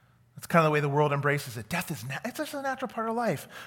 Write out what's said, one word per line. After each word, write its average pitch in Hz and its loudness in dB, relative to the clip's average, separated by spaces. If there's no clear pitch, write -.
That's - -16
kind 165 6
of - 6
the 151 4
way 151 4
the 147 2
world 147 4
embraces 143 0
it. 113 -10
Death 175 -4
is 113 -8
na-, 139 -8
it's 240 -8
just 302 -6
a 285 -6
natural 269 -4
part 226 -4
of 226 0
life. 220 -2